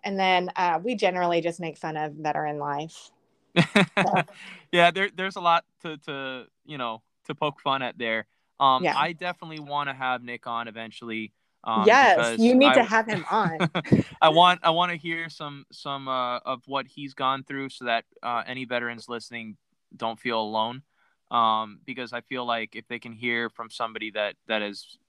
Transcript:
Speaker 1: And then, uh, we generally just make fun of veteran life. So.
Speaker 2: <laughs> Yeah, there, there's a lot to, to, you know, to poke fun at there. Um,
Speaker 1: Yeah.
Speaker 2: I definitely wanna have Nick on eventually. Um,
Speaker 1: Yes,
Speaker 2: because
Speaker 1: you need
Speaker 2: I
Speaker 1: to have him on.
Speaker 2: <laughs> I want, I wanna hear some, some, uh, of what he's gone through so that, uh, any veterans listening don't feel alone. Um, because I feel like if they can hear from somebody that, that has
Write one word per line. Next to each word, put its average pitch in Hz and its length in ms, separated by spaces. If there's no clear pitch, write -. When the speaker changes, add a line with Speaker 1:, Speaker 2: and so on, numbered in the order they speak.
Speaker 1:
And 196 160
then, 180 360
uh, 175 280
we 240 120
generally 180 460
just 170 180
make 165 180
fun 156 200
of 151 160
veteran 151 460
life. 143 520
So. - 720
Speaker 2:
<laughs> - 440
Yeah, 175 200
there, 190 240
there's 190 220
a 190 40
lot 170 220
to, 156 160
to, 135 460
you 151 120
know, 113 240
to 147 80
poke 147 260
fun 135 200
at 123 160
there. 113 300
Um, 135 240
Speaker 1:
Yeah. 165 140
Speaker 2:
I 160 160
definitely 165 460
wanna 143 340
have 127 300
Nick 120 240
on 117 200
eventually. 110 640
Um, 110 240
Speaker 1:
Yes, 233 300
Speaker 2:
because 170 260
Speaker 1:
you 240 120
need 269 160
Speaker 2:
I - 40
Speaker 1:
to 240 80
have 220 240
him 196 240
on. 175 380
Speaker 2:
<laughs> - 300
I 160 80
want, 175 340
I 170 80
wanna 175 260
hear 165 320
some, 143 420
some, 139 360
uh, 123 320
of 127 280
what 135 200
he's 139 280
gone 135 280
through 139 260
so - 160
that, 117 200
uh, 117 240
any 127 200
veterans 120 440
listening 113 480
don't 113 240
feel 117 220
alone. 110 420
Um, 110 540
because 120 280
I 120 80
feel 127 240
like 113 300
if 117 120
they 120 120
can 120 140
hear 117 360
from 110 220
somebody 110 400
that, 104 240
that 110 140
has 104 360